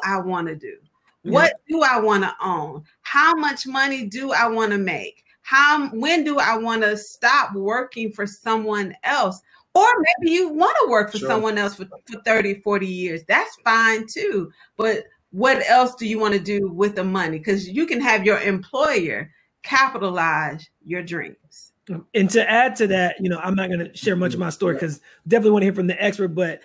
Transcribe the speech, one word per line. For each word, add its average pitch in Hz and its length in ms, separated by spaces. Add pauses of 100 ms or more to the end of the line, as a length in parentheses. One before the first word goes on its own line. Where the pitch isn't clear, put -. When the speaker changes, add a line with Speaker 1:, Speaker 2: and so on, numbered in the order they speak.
Speaker 1:
I 196 160
wanna 175 340
do? 139 220 (480)
Speaker 2:
Yeah. 220 80
Speaker 1:
What 302 220 (140)
do 320 140
I 254 160
wanna 208 420
own? 156 440 (180)
How 311 320
much 302 320
money 269 400
do 254 240
I 233 160
wanna 220 320
make? 165 460 (180)
How, 285 460
when 294 340
do 285 160
I 226 180
wanna 220 400
stop 240 580
working 220 580
for 214 140
someone 214 760
else?" 226 400 (320)
Or 392 120 (340)
maybe 339 140
you 359 160
wanna 427 380
work 214 220
for 214 80
Speaker 3:
Sure. 135 100
Speaker 1:
someone 220 300
else 202 160
for, 190 120 (200)
for 226 180
thirty, 208 300
forty 202 320
years. 180 400
That's 294 380
fine 226 420
too. 208 460 (240)
But 214 280 (260)
what 247 380
else 247 260
do 233 120
you 220 120
wanna 208 200
do 196 300
with 196 280
the 185 80
money? 180 340
'Cause 196 280
you 233 200
can 277 140
have 220 240
your 202 160
employer 190 880 (320)
capitalize 180 1040 (160)
your 175 180
dreams. - 680 (420)
Speaker 2:
And 196 160
to 220 200
add 240 260
to 226 120
that, 185 320
you 190 80
know, 175 100
I'm 185 160
not 190 160
gonna 175 240
share 196 220
much 180 180
of 170 60
my 175 100
story 175 280
'cause 156 220 (260)
definitely 214 260
wanna 202 140
hear 190 80
from 180 120
the 170 160
expert, 202 260
but 165 360